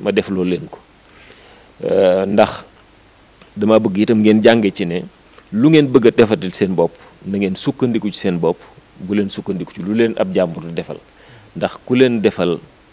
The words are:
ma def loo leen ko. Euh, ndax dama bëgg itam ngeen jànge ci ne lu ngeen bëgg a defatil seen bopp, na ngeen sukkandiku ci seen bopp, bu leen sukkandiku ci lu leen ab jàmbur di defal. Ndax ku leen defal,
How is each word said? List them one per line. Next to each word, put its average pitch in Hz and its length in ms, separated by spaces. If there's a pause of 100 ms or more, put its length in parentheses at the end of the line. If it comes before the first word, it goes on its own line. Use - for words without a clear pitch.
ma 104 120
def 101 160
loo 92 160
leen 85 260
ko. - 80 (1040)
Euh, 95 420
ndax 104 380 (960)
dama 107 220
bëgg 98 180 (100)
itam 110 160
ngeen 107 180
jànge 110 320
ci 95 120
ne 87 160 (500)
lu 120 180
ngeen 151 180
bëgg 123 200
a 110 40
defatil 104 420
seen 95 200
bopp, 85 180 (340)
na 98 120
ngeen 95 180
sukkandiku 117 540
ci - 100
seen 90 200
bopp, 85 180 (420)
bu 92 160
leen 101 140
sukkandiku 87 440
ci 98 100
lu 101 100
leen 113 240
ab 95 160
jàmbur 85 300
di 82 100
defal. - 240 (600)
Ndax 90 140 (140)
ku 127 100
leen 123 260
defal, 90 360 (360)